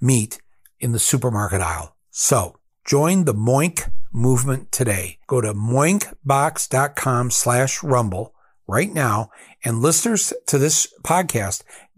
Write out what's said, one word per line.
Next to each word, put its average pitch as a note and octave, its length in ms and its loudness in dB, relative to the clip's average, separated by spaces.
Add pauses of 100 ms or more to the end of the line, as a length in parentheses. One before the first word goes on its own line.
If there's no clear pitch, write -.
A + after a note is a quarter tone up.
meat B2 400 2 (380)
in A#2+ 120 -2
the A2 80 0
supermarket G#2 640 0
aisle. E2 340 -6 (160)
So, - 480 0 (240)
join E3 400 2
the C3+ 100 0
Moink C3 560 0 (220)
movement B2+ 600 0
today. F#2+ 460 -2 (100)
Go B2+ 140 0
to G#2+ 120 -2
moinkbox C#3 1160 0
dot C#3+ 260 0
com B2 360 -2
slash B2+ 500 0
rumble A2+ 520 -2 (340)
right F#3 260 0
now, A2+ 360 0 (340)
and A#2 180 -2
listeners E3+ 520 0 (140)
to C#3+ 100 2
this D3+ 300 2 (160)
podcast C#3+ 600 -2 (340)